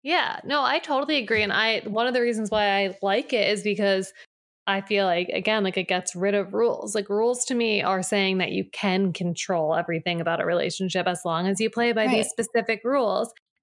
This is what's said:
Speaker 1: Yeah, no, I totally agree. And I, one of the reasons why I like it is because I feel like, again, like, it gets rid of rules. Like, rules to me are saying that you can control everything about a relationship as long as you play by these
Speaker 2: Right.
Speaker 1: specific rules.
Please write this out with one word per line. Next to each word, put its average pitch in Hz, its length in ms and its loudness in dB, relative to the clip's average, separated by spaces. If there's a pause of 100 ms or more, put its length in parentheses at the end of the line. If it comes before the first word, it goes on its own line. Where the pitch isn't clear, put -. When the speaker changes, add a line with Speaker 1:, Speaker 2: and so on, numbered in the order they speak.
Speaker 1:
Yeah, 311 400 -2
no, 285 200 0
I 269 160 0
totally 285 380 0
agree. 214 260 0
And 202 100 0
I, 220 280 2
one 214 260 -2
of 254 60 0
the 247 80 2
reasons 220 280 0
why 208 180 2 (180)
I 185 180 -4
like 196 300 0
it 214 160 2
is 202 140 0
because 196 500 0 (540)
I 196 140 0
feel 202 240 2
like, 180 240 2
again, 214 340 0
like, 190 140 -2
it 180 120 -2
gets 185 260 -2
rid 196 200 0
of 196 180 -2
rules. 214 420 0
Like, 202 140 -4
rules 233 360 0
to 254 100 -2
me 226 280 0
are 185 200 0
saying 190 360 0
that 180 120 0
you 190 220 -2
can 190 400 0
control 165 600 0
everything 170 460 -2
about 170 200 0
a 175 40 -2
relationship 175 600 0
as 175 180 -2
long 170 220 0
as 196 140 0
you 220 80 2
play 233 240 0
by 254 140 0
these 233 200 2
Speaker 2:
Right. - 40 -8
Speaker 1:
specific 226 540 -2
rules. 233 480 0 (280)